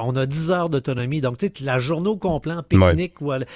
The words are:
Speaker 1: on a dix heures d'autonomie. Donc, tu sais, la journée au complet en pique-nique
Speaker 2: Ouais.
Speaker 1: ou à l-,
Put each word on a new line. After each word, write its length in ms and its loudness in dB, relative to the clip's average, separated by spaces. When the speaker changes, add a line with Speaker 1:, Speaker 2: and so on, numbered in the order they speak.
Speaker 1:
on 120 0
a 120 0
dix 240 -2
heures 180 0
d'autonomie. 520 -2
Donc, 180 -2
tu 80 0
sais, 60 -4
la 160 0
journée 300 -2
au 80 0
complet 360 -2
en 80 -6
pique-nique 580 4
Speaker 2:
Ouais. 80 -4
Speaker 1:
ou 40 -2
à 60 -2
l-, 180 -4